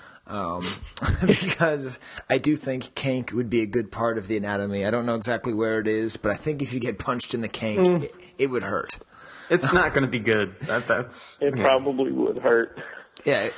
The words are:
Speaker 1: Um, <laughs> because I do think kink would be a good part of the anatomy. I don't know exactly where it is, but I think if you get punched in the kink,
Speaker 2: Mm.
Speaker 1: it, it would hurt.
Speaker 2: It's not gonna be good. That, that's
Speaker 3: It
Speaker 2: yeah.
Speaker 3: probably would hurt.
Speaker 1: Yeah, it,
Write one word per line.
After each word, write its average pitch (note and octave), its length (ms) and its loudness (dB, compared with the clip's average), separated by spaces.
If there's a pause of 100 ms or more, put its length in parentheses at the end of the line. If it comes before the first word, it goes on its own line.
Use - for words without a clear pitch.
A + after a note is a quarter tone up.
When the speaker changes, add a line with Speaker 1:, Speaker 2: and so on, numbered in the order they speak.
(260)
Speaker 1:
Um, F2+ 360 -6 (340)
<laughs> - 300 2
because D#3 720 2 (320)
I C3 80 4
do D3+ 180 2
think C3 380 -6
kink C3 380 -2
would A#2 180 -2
be A#2 100 4
a A2 60 0
good G#2+ 260 -2
part A2+ 240 0
of F#2+ 120 -6
the A2 80 0
anatomy. G2+ 500 -2
I G#2+ 40 2
don't A#2+ 140 0
know A#2 120 0
exactly A#2 360 -2
where A2 280 0
it G#2+ 80 -4
is, A2 280 0
but G#2+ 140 -2
I G2+ 60 0
think D3+ 260 -4
if A#2 100 -4
you B2+ 80 -4
get A#2 180 -4
punched - 360 -4
in A#2 80 -2
the G#2+ 60 -4
kink, G#2+ 380 -2
Speaker 2:
Mm. F3 180 4
Speaker 1:
it, - 100 -10 (240)
it C#3 80 4
would B2 160 -2
hurt. - 360 -4 (520)
Speaker 2:
It's D3+ 240 4
not E3+ 180 4
gonna C3+ 140 4
be A#2 140 -4
good. G#2 420 2
That, A#2 240 -2
that's - 560 -2
Speaker 3:
It C3+ 160 2
Speaker 2:
yeah. A2+ 60 2
Speaker 3:
probably C3+ 480 4
would A#2+ 260 0
hurt. A#2 400 2 (460)
Speaker 1:
Yeah, B2+ 180 4
it, A2+ 160 -2